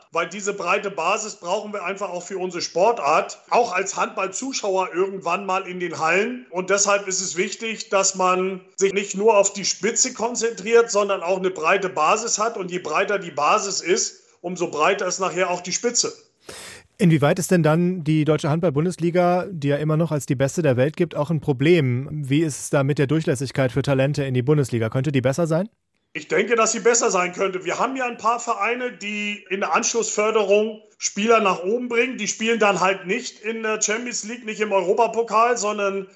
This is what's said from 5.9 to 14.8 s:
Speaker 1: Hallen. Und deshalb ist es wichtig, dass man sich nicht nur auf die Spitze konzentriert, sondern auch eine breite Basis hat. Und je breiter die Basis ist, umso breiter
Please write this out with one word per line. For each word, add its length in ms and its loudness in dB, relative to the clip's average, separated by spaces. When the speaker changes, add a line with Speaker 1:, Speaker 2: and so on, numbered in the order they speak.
Speaker 1:
Hallen. 520 0
Und 200 -4
deshalb 360 2
ist 140 -4
es 160 -6
wichtig, 540 -6
dass 240 2
man 480 0
sich 180 2
nicht 220 -4
nur 200 6
auf 160 4
die 120 -8
Spitze 500 0
konzentriert, 760 2
sondern 320 0
auch 160 0
eine 120 0
breite 380 2
Basis 500 2
hat. 180 0
Und 140 -6
je 80 -4
breiter 400 0
die 140 -8
Basis 480 2
ist, 420 -2
umso 300 -4
breiter 360 2